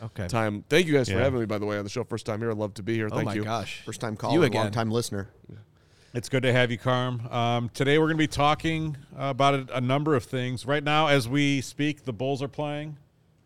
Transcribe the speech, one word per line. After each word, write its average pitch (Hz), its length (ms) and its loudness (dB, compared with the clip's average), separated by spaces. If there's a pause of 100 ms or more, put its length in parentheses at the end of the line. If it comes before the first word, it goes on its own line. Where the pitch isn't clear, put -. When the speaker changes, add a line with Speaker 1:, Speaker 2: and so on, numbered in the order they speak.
Speaker 1:
Okay. 107 240 -8
Speaker 2:
time. 107 400 -2
Thank 170 200 4
you 156 60 2
guys 131 140 4
for 98 80 0
Speaker 3:
Yeah. 92 80 2
Speaker 2:
having 131 160 2
me, 113 60 0
by 104 140 -2
the 101 60 -4
way, 104 120 -2
on 101 80 -4
the 104 40 -8
show. 117 140 -4
First 110 220 -8
time 107 160 -4
here. 117 100 -2
I'd 107 60 -4
love 107 160 -4
to 104 100 -12
be 113 120 -2
here. 110 140 0
Speaker 1:
Oh 104 60 -4
Speaker 2:
Thank 113 120 0
Speaker 1:
my 101 80 -2
Speaker 2:
you. 104 100 -2
Speaker 1:
gosh. 110 400 -6
Speaker 4:
First - 160 -12
time 110 120 -4
Speaker 1:
You 107 40 -6
Speaker 4:
caller, 135 280 2
Speaker 1:
again. 113 180 2
Speaker 4:
long 104 80 -2
time 113 200 0
listener. 107 380 -2 (840)
Speaker 3:
It's 123 160 -6
good 131 140 0
to 127 80 4
have 123 200 4
you, 120 80 -2
Carm. 123 480 0
Um, 120 480 0
today 143 240 4
we're 156 80 4
gonna 160 100 0
be 156 100 4
talking, 156 720 0 (200)
uh, 135 80 -6
about 139 280 4
a, 131 240 -2
a 131 40 0
number 143 340 2
of 120 100 2
things. 123 400 -4
Right 143 180 0
now, 151 240 4
as 139 220 4
we 143 320 2
speak, 147 440 -4
the 131 80 -4
Bulls 127 280 -2
are 139 80 -4
playing. 147 480 -6 (480)